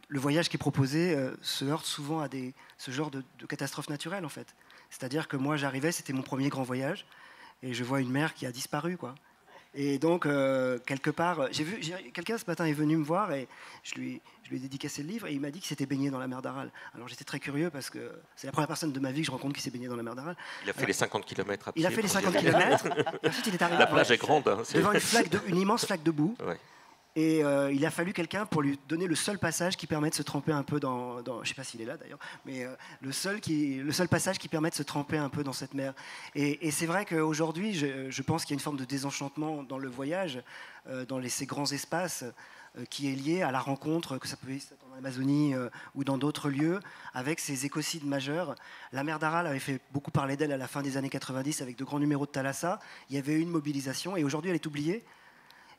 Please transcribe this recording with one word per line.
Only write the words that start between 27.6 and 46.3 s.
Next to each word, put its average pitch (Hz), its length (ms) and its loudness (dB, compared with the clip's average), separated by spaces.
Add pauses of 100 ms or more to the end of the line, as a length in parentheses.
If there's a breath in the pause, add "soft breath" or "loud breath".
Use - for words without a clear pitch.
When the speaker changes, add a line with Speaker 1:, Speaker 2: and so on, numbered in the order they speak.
Speaker 1:
il 143 140 4
a 160 60 4
fallu 175 200 0
quelqu'un 185 340 -2
pour 156 160 2
lui 139 160 2 (120)
donner 170 180 0
le 165 80 4
seul 202 240 0
passage 175 380 2
qui 156 100 -8
permet 151 220 2
de - 60 -2
se - 60 -2
tremper 147 300 0
un 143 120 2
peu 147 180 0
dans, 123 400 -4
dans, 117 240 -6
je - 20 -2
sais - 80 -4
pas 135 80 -10
s'il 117 160 -10
est 113 60 -6
là 135 100 -6
d'ailleurs, 143 240 -14 (260 loud breath)
mais, 131 200 -6
euh, 131 100 -10 (240 loud breath)
le 135 140 -6
seul 196 260 -2
qui, 151 360 0
le 139 180 -2
seul 180 160 2
passage 180 280 2
qui - 120 -10
permet 160 200 2
de - 60 -6
se 151 80 -2
tremper 147 340 -2
un 143 120 0
peu 151 120 -4
dans 139 120 -2
cette 135 220 -8
mer. 135 180 -2 (420 loud breath)
Et, 147 320 2
et 151 40 2
c'est 165 140 0
vrai 185 200 2
qu'aujourd'hui, 160 680 2
je, 135 380 -2
je 131 100 -4
pense 160 220 0
qu'il - 80 -4
y 147 40 0
a - 20 -2
une 127 60 -4
forme 151 120 -2
de 131 80 -4
désenchantement 139 800 -4
dans 131 140 -8
le 135 100 -6
voyage, 139 540 -2 (480 loud breath)
euh, 127 160 -6
dans 131 120 -4
les, 127 120 -2
ces 135 160 -2
grands 135 260 -2
espaces, 156 540 -2 (520 loud breath)
euh, 123 120 -8
qui 139 200 -2
est 135 60 0
lié 156 280 2
à 139 80 2
la 127 100 2
rencontre, 139 560 -2
que - 100 -8
ça 143 80 -6
peut 127 160 -10
être 139 220 -8 (180)
en 131 60 -16
Amazonie, 135 580 2
euh, 123 140 -2 (260 loud breath)
ou 139 80 -2
dans 135 140 2
d'autres 147 320 0